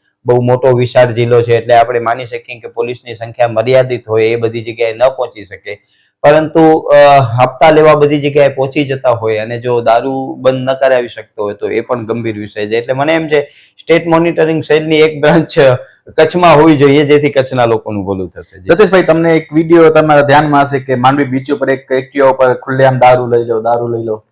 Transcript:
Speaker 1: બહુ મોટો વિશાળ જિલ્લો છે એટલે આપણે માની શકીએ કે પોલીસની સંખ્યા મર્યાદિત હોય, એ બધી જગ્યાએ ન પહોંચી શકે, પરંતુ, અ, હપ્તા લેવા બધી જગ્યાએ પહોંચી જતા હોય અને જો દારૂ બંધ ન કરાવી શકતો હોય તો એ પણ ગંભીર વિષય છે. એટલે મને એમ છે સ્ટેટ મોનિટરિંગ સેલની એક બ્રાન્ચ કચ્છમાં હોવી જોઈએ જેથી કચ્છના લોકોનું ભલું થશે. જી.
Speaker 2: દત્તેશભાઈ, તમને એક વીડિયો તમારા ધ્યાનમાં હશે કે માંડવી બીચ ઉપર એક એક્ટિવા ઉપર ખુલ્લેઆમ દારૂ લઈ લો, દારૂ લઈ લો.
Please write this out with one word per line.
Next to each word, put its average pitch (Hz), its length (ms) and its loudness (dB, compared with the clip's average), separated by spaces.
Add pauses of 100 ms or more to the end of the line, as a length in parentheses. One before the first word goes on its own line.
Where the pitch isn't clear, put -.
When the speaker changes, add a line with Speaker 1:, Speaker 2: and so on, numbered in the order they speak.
(260)
Speaker 1:
બહુ 123 160 0
મોટો 123 360 0
વિશાળ 123 360 0
જિલ્લો 120 280 0
છે 117 100 -2
એટલે 117 240 0
આપણે 117 240 2
માની 120 260 -4
શકીએ 120 340 -14
કે 117 80 -16
પોલીસની 120 480 -8
સંખ્યા 117 320 -4
મર્યાદિત 123 600 0
હોય, 110 140 0
એ 113 120 0
બધી 117 280 -4
જગ્યાએ 113 300 -6
ન 113 60 -12
પહોંચી 120 460 -4
શકે, 101 380 -16 (400)
પરંતુ, 160 560 2
અ, 147 160 0 (460)
હપ્તા 160 280 2
લેવા 156 240 4
બધી 147 260 0
જગ્યાએ 143 280 2
પહોંચી 135 380 -4
જતા 131 240 -4
હોય 110 280 -2
અને 117 220 -8
જો 120 220 -2
દારૂ 131 540 -2
બંધ 131 340 -2
ન 135 40 -2
કરાવી 131 340 0
શકતો 110 360 -12
હોય 104 100 -6
તો 101 160 -8
એ 107 120 -4
પણ 117 240 -6
ગંભીર 113 340 -6
વિષય 104 280 -10
છે. 110 80 -6
એટલે 120 180 -4
મને 143 200 -2
એમ 160 140 -4
છે 147 140 0 (400)
સ્ટેટ 165 260 -2
મોનિટરિંગ 165 560 0
સેલની 156 340 0
એક 151 240 0
બ્રાન્ચ 160 380 0 (580)
કચ્છમાં 160 380 2
હોવી 156 220 4
જોઈએ 139 280 4
જેથી 147 240 2
કચ્છના 131 360 -2
લોકોનું 110 400 -4
ભલું 92 240 -6
થશે. 90 320 -20
જી. 92 80 -4
Speaker 2:
દત્તેશભાઈ, 175 340 2
તમને 165 320 0
એક 156 180 -4
વીડિયો 165 360 4
તમારા 156 320 2
ધ્યાનમાં 143 400 2
હશે 135 180 -4
કે 131 160 -4
માંડવી 139 280 0
બીચ 131 280 -6
ઉપર 139 180 -4
એક 131 220 -6
એક્ટિવા 135 380 0
ઉપર 131 240 2
ખુલ્લેઆમ 131 440 0
દારૂ 123 300 4
લઈ 120 180 0
લો, 113 160 -4
દારૂ 120 260 -2
લઈ 113 160 -6
લો. 107 280 -8